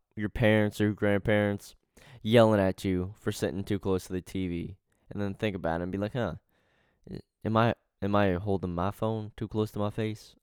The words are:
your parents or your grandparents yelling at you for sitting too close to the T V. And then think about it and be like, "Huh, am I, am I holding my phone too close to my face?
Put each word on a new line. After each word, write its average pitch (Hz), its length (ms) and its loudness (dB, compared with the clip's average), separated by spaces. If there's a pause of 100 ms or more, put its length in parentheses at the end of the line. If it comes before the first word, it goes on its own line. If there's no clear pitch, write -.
(160)
your 107 140 -4
parents 107 500 2
or 104 60 4
your 107 80 2
grandparents 101 800 0 (460)
yelling 110 380 6
at 95 260 2
you 92 340 0
for 107 120 -4
sitting 95 320 -4
too 101 160 -2
close 95 280 -2
to 95 60 -10
the 92 80 -4
T 92 260 -6
V. 87 280 -6 (340)
And 101 120 -8
then 98 120 -4
think 104 220 -4
about 82 240 -2
it 87 40 -4
and 92 80 -6
be 98 60 -4
like, 104 160 -4
"Huh, 104 220 -4 (1080)
am 110 140 0
I, 113 160 4 (280)
am 101 140 0
I 101 180 4
holding 92 420 -2
my 92 160 -2
phone 110 440 -6
too 110 120 -8
close 107 240 -2
to 104 80 -8
my 104 100 0
face? 107 540 -8